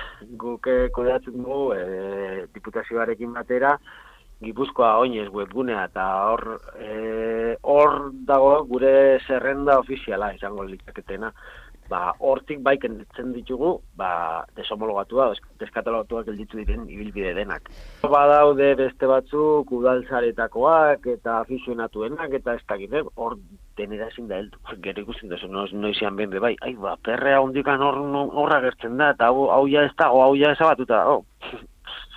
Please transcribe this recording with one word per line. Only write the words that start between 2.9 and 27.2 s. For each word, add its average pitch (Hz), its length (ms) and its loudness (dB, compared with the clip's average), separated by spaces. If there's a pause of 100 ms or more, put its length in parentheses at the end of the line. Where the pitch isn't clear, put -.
batera, 123 460 0 (600)
Gipuzkoa 113 580 0
oinez 117 300 -2
webgunea, 101 560 -6
eta 92 200 -6 (260)
hor, 113 300 -4 (180)
eh, 113 800 -6
hor 143 520 4
dago 139 520 4
gure 135 600 6
zerrenda 139 520 0
ofiziala 107 560 -4
izango 98 300 -10
litzaketena. 98 680 -12 (580)
Ba, - 300 -4
hortik 135 420 -2
bai 135 160 2
kentzen 120 560 -10
ditugu, 127 460 -4 (160)
ba, 85 480 -4 (100)
deshomologatua, 110 760 -4
des-, 101 100 -8 (180)
deskatalogatuak 113 680 -6
gelditu 107 320 -12
diren 113 300 -6
ibilbide 101 460 -8
denak. 95 320 -8 (360)
Badaude 143 720 6
beste 131 300 0
batzuk, 139 640 2
udaltzaretakoak 127 1300 2
eta 117 340 -2
afizionatuenak, 123 920 -8
eta 123 220 -4
ez 110 140 -10
dakit, 98 260 -8
eh, 151 80 -2 (140)
hor 117 200 -6 (400)
denera 104 300 -8
ezin 113 220 -14
da 95 100 -6
heldu. 104 180 -12 (240)
Gero 98 220 -10
ikusten 110 260 -14
duzu, 87 200 -10
noiz, 95 240 -8
noizean 104 440 -4
behin 101 140 -4
be 95 80 -6
bai, 113 240 -2
"Ai, 127 140 -10
ba, 95 200 -8
perrea 131 440 2